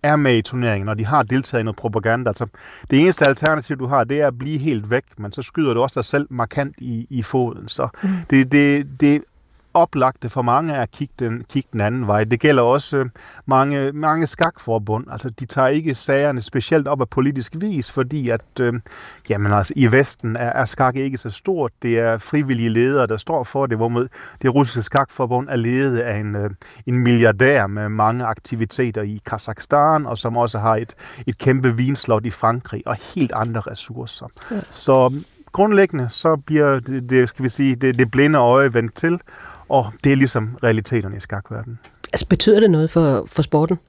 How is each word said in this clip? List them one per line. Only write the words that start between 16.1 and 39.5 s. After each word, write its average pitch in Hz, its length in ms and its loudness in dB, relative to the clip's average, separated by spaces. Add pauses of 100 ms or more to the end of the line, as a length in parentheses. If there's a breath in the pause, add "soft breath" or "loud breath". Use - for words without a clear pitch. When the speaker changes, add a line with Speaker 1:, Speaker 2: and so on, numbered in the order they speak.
Speaker 1:
specielt 139 460 -2
op 139 120 -2
af 120 80 -2
politisk 131 480 -2
vis, 175 360 -4
fordi 131 360 -4
at, 113 120 -2 (200)
øh, 120 120 2 (560 loud breath)
jamen, 104 240 0
altså, 101 240 2
i 123 160 6
Vesten 123 440 2
er, 120 40 -6 (100)
er 131 140 0
skak 127 320 0
ikke 135 220 -4
så 113 120 -8
stort. 156 420 -4 (100)
Det 117 160 2
er 117 200 2
frivillige 131 500 0
ledere, 123 380 2
der 107 100 -2
står 139 280 -4
for 139 220 -2
det, 117 100 -2
hvorimod 120 320 0 (340 loud breath)
det 127 120 2
russiske 123 280 2
skakforbund 131 680 -2
er 135 80 -4
ledet 123 420 0
af 117 200 -4
en, 104 180 -6
øh, 101 140 -4 (360 loud breath)
en 127 120 0
milliardær 120 680 4
med 104 220 -6
mange 110 360 0
aktiviteter 113 760 -4
i 104 240 -6
Kazakhstan, 147 800 0
og 113 120 -6
som 113 180 -4
også 117 220 0
har 110 180 2
et, 113 180 -6 (320 loud breath)
et 120 120 -6
kæmpe 131 380 2
vinslot 120 500 0
i 113 40 -2
Frankrig 117 560 -4
og 120 100 -6 (180)
helt 151 200 0
andre 113 260 -2
ressourcer. 120 680 -12 (240 loud breath)
Speaker 2:
Ja. 208 100 -4 (100)
Speaker 1:
Så 131 420 4 (400)
grundlæggende, 190 560 2
så 160 280 0
bliver 143 440 2
det, 123 300 -8
det, 127 180 4
skal - 160 -10
vi 127 40 0
sige, 135 260 0
det, 123 240 0
det 123 120 4
blinde 147 280 4
øje 123 360 4
vendt 117 220 0
til, 170 240 -2 (480 loud breath)